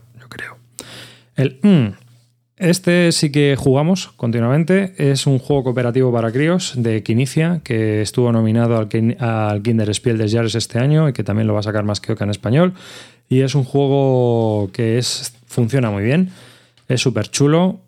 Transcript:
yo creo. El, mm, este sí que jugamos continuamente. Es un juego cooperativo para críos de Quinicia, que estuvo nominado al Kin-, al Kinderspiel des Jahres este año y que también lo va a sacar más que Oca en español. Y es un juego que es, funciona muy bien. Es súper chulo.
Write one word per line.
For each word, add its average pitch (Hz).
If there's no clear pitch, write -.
yo -
creo. -
El, 135
mm, 143
este 175
sí 151
que 143
jugamos 151
continuamente. 147
Es 139
un 135
juego 139
cooperativo 123
para 113
críos 160
de 113
Quinicia, 151
que 110
estuvo 120
nominado 117
al 110
Kin-, 113
al 107
Kinderspiel 110
des 107
Jahres 113
este 117
año 151
y 127
que 110
también 107
lo 107
va 104
a -
sacar 104
más 104
que -
Oca 104
en 104
español. 135
Y 131
es 135
un 139
juego 127
que 113
es, -
funciona 120
muy 101
bien. 165
Es 127
súper 110
chulo. 165